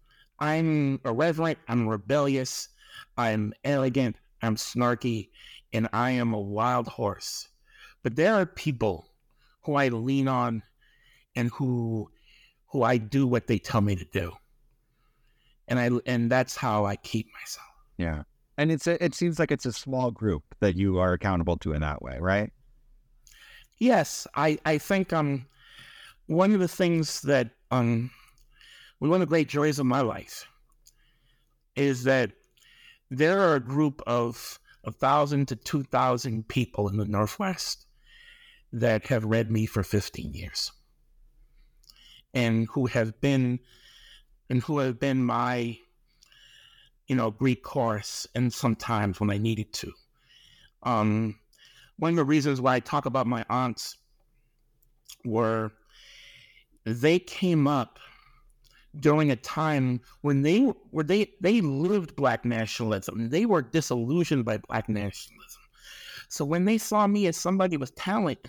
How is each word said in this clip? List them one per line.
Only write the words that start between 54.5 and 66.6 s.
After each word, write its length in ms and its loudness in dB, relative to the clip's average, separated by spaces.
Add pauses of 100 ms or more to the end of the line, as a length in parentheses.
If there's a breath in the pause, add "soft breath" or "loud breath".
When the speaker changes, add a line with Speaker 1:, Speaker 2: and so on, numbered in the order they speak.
Speaker 1:
were 460 0 (1120 loud breath)
they 340 4
came 480 2
up 320 -2 (1040 loud breath)
during 300 4
a 40 2
time 640 -2 (220 soft breath)
when 200 2
they 300 4 (200)
were, 120 -2
they, 260 0 (120)
they 180 4
lived 560 0
Black 300 0
nationalism. 840 -2
They 160 2
were 160 4
disillusioned 840 0
by 120 -2 (120)
Black 180 -4
nationalism. 760 -8 (680 loud breath)
So 160 -6
when 180 0